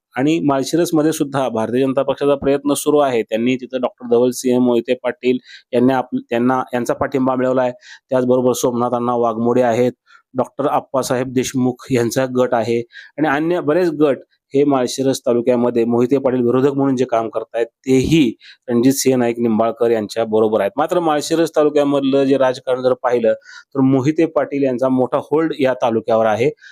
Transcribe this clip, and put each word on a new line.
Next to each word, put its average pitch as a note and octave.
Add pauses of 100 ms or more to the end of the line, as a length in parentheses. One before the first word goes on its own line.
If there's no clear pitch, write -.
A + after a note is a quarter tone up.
(160)
आणि D3+
माळशिरसमध्ये D#3
सुद्धा C#3
भारतीय A2+
जनता C3+
पक्षाचा C#3+
प्रयत्न C#3
सुरू D3
आहे. B2+
त्यांनी A#2
तिथं B2
डॉक्टर B2
धवलसिंह B2
मोहिते B2
पाटील B2 (360)
यांनी B2
आप-, B2+ (120)
त्यांना, B2 (100)
यांचा A#2+
पाठिंबा C3
मिळवला B2+
आहे. B2 (380)
त्याचबरोबर B2+
सोमनाथ B2
अण्णा A#2+
वाघमोडे A#2+
आहेत, A#2+ (460)
डॉक्टर B2+
आप्पासाहेब C3
देशमुख B2+
यांचा A#2+ (120)
गट B2
आहे A#2 (380)
आणि D3+
अन्य D#3+
बरेच E3
गट D3 (380)
हे C#3
माळशिरस C3
तालुक्यामध्ये A#2+
मोहिते A#2+
पाटील C3
विरोधक B2+
म्हणून C#3
जे B2+
काम A2+
करतायत, A#2
तेही C3 (360)
रणजितसिंह C3
नाईक A#2+
निंबाळकर A#2
यांच्या A2+
बरोबर A2
आहेत. G2
मात्र E3
माळशिरस D#3+
तालुक्यामधलं C#3+
जे C3+
राजकारण B2+
जर B2+
पाहिलं, A#2+ (420)
तर C3+
मोहिते C3+
पाटील C#3+
यांचा C3
मोठा C3
होल्ड D#3
या C3
तालुक्यावर A2+
आहे. A2 (200)